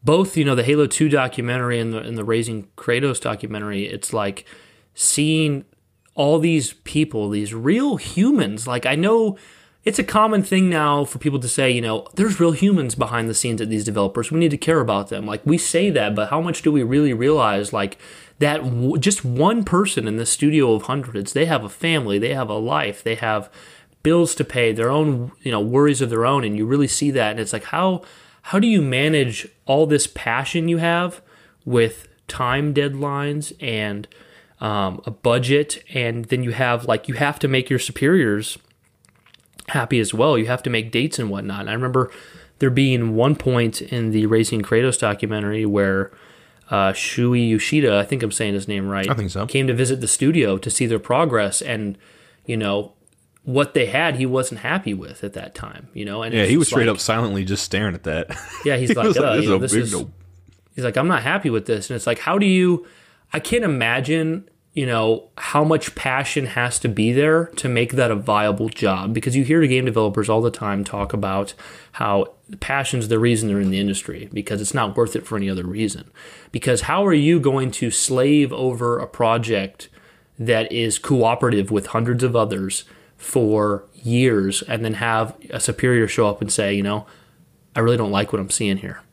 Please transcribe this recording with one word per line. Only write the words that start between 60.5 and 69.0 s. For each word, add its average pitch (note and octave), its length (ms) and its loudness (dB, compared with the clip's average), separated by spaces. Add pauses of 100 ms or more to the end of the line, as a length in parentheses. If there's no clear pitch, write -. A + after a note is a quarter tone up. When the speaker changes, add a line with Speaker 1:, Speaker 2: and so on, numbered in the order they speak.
Speaker 1:
he's B2+ 100 -6
like, A#2 120 -2
"I'm D3+ 120 2
not C#3+ 140 0
happy D#3+ 260 -2
with A2 160 0
this." G#2+ 240 -4
And B2+ 80 -6
it's - 100 -4
like, A#2 120 -2
how F3 180 0
do G3+ 80 2
you, F3+ 400 2 (480)
I D#3 80 -2
can't A#3 240 0
imagine, D3+ 840 0 (240)
you C#3 120 -2
know, A2+ 520 0
how - 280 2
much D#3 280 0
passion C3+ 520 -2
has B2 340 -2
to - 80 -4
be A2 240 2
there D#3 360 2 (100)
to - 100 -6
make A#2+ 260 0
that B2 180 2
a G#2+ 40 0
viable G#2 540 0
job, G2 440 -2